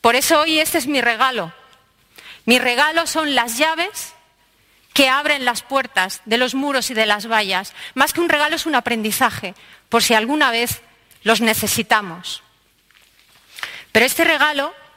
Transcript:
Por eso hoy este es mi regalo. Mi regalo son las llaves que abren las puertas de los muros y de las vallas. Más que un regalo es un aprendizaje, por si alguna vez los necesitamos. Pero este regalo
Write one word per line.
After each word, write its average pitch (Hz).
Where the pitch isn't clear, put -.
Por 233
eso 302
hoy 311
este 320
es 247
mi 277
regalo. 233
Mi 247
regalo 285
son 311
las 233
llaves 320
que 262
abren 285
las 240
puertas 233
de 220
los 254
muros 269
y 254
de 220
las 208
vallas. 202
Más 269
que 339
un 339
regalo 302
es -
un 311
aprendizaje, 220
por 233
si 240
alguna 262
vez 233
los 214
necesitamos. 214
Pero 220
este 330
regalo 302